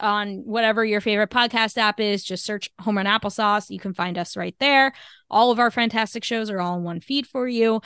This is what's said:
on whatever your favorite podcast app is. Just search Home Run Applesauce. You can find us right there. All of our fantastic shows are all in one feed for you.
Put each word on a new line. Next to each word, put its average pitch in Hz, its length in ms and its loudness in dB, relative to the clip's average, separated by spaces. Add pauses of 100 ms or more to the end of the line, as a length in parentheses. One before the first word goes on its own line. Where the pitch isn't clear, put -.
on 208 440 -2
whatever 220 400 2
your 208 160 0
favorite 208 300 0
podcast 233 480 2
app 214 220 2
is. 202 240 -2
Just 185 200 -6
search 208 240 -6 (120)
Home 208 160 0
Run 196 100 2
Applesauce. 208 640 0
You 196 80 -10
can 190 160 -8
find 180 240 -4
us - 180 -6
right 180 220 -6
there. 269 340 4 (380)
All 233 220 6
of 226 60 2
our 240 120 4
fantastic 220 540 -2
shows 220 260 -4
are 190 100 -2
all 180 160 -2
in 175 60 -4
one 170 180 -6
feed 277 280 -4
for 254 180 -4
you. 226 400 2